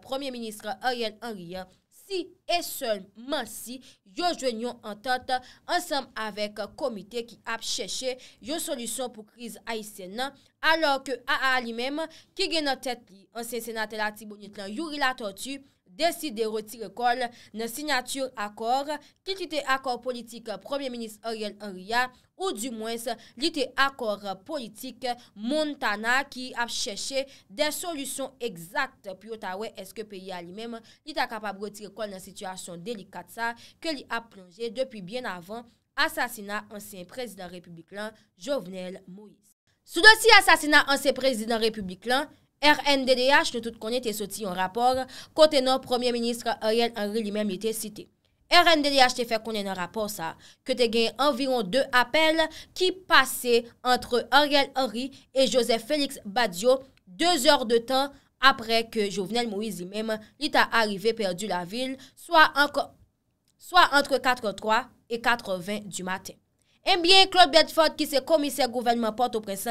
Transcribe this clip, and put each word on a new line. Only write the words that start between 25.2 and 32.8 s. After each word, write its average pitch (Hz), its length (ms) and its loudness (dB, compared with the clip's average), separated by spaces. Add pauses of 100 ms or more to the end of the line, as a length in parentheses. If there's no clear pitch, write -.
Montana 247 880 0
qui 254 300 -14
a 240 120 -2
cherché 247 580 -6 (240)
des 294 220 -2
solutions 277 720 -8
exactes. 233 680 -6 (100)
Puis, 214 120 -18 (440)
est-ce 190 200 -14
que 220 80 -8
le 208 60 -14
pays 190 240 -14
a 180 100 -10
lui-même, 220 360 -12 (280)
il 302 60 -12
est - 20 -18
capable 214 460 -4
de 214 40 -8
retirer 208 300 -12
col 214 160 -8
dans 190 80 -12
situation 185 580 -12
délicate, 180 540 -12